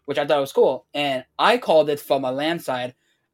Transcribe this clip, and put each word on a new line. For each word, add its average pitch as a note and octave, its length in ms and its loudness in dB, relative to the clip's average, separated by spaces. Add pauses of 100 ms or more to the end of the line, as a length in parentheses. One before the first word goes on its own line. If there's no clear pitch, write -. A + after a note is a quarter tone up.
which C#3+ 120 -4
I D3 80 0
thought D3 160 2
was C3+ 100 -4
cool. E3+ 420 2
And C#3+ 300 -2 (160)
I G3+ 180 4
called D#3+ 320 2
it D3 120 -2
from C3+ 240 -2
a B2+ 60 -4
land D#3 300 -4
side. B2+ 320 -8 (400)